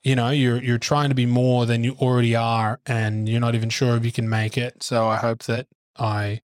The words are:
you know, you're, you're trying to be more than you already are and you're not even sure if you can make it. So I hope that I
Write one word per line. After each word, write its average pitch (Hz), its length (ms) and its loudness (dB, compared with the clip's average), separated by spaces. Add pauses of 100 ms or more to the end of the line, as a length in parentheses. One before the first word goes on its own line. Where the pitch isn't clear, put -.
you 131 140 2
know, 123 160 2
you're, 127 260 2
you're 123 220 0
trying 147 300 0
to 135 60 2
be 123 120 2
more 123 400 2
than 117 160 0
you 123 160 0
already 123 360 2
are 117 520 0
and 107 420 -2
you're 117 100 0
not 120 140 0
even 113 160 -2
sure 120 260 0
if 113 80 0
you 117 80 -2
can 113 160 -2
make 110 300 -2
it. 123 240 -6
So 113 260 0
I 110 100 0
hope 113 260 -2
that 123 240 -4 (300)
I 104 440 -2 (100)